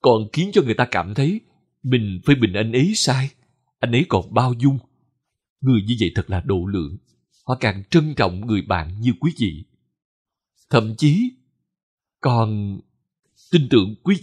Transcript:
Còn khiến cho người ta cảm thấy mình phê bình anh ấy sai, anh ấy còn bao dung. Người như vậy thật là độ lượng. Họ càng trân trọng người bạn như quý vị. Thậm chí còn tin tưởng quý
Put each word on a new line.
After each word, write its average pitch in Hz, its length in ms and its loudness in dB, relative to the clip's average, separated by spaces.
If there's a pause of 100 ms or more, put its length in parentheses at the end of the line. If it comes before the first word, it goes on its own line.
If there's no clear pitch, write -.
Còn 110 320 2
khiến 185 200 -2
cho 196 100 4
người 113 120 0
ta - 160 0
cảm 92 240 -4
thấy 151 260 0 (420)
mình 110 440 0
phê 143 80 6
bình 113 180 0
anh 107 200 -4
ấy 143 220 2
sai, 135 360 -2 (480)
anh 120 140 -2
ấy 135 160 2
còn 95 260 -2
bao 123 240 0
dung. 135 200 2 (840)
Người 127 220 4
như 117 180 -2
vậy 92 140 0
thật - 160 -4
là 92 100 -2
độ 90 260 -2
lượng. 92 300 -6 (500)
Họ 127 140 -2
càng 98 300 -2
trân 156 260 2
trọng 95 240 0
người 107 220 -2
bạn 90 380 -4
như 120 200 2
quý 160 180 0
vị. 80 260 -4 (1040)
Thậm 110 280 2
chí 185 320 2 (920)
còn 107 580 0 (720)
tin 151 200 2
tưởng 107 320 2
quý 196 200 2